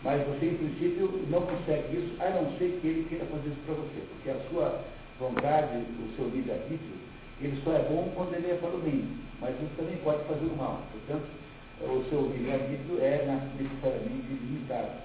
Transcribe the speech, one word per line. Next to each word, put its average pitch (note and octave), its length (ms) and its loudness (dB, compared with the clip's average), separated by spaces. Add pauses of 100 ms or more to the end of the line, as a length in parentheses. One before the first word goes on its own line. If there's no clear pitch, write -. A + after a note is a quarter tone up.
Mas C#3+ 180 4
você, C#3+ 240 2
em F3 80 4
princípio, E3 560 2 (160)
não E3+ 160 4
consegue D#3 560 0
isso, - 240 -2
a F#3+ 80 4
não E3 160 4 (120)
ser F3+ 200 2
que D#3 80 -2
ele D#3+ 220 2
queira - 180 -2
fazer D3 220 -4
isso C3+ 180 -4
para D#3 80 -2
você. - 400 -6
Porque - 160 -6
a C3+ 160 0
sua - 400 2 (320)
vontade, B2+ 640 4
o - 320 -4
seu B2 140 0
livre-arbítrio, C3 680 -2 (480)
ele C#3 220 -2
só E3 80 4
é C#3 180 6
bom F#3 240 2
quando F3+ 200 0
ele F3 180 2
é - 20 6
para F3 160 0
o F3+ 80 0
bem. C#3 400 0 (220)
Mas B2 180 -2
ele D3 180 -2
também D#3 280 -2
pode D3+ 260 4
fazer D3 160 0
o D#3+ 100 0
mal. B2+ 240 -2 (120)
Portanto, C#3+ 340 -4 (560)
o C3 260 2
seu C#3+ 220 2
livre-arbítrio C#3 720 0
é C#3 240 4
na-, C3+ 160 2 (160)
necessariamente C3 720 -2
limitado. C3 640 -4 (120)